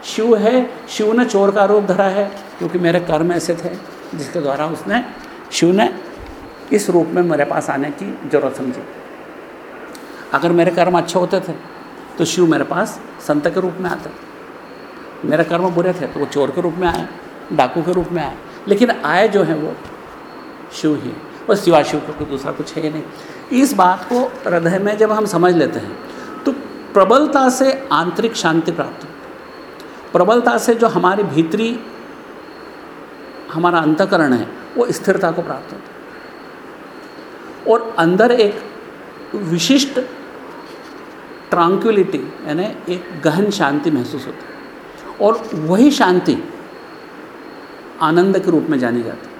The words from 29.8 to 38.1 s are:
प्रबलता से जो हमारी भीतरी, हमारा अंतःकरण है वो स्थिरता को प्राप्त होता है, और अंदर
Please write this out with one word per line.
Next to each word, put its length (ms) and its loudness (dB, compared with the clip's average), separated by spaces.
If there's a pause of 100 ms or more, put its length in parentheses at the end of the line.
प्रबलता 480 4
से 160 4
जो 140 4
हमारी 360 2
भीतरी, 540 0 (1700)
हमारा 300 2
अंतःकरण 540 4
है 140 0 (300)
वो 140 2
स्थिरता 400 2
को 100 -2
प्राप्त 320 -8
होता 100 -14
है, 100 -18 (1700)
और 320 2
अंदर 340 6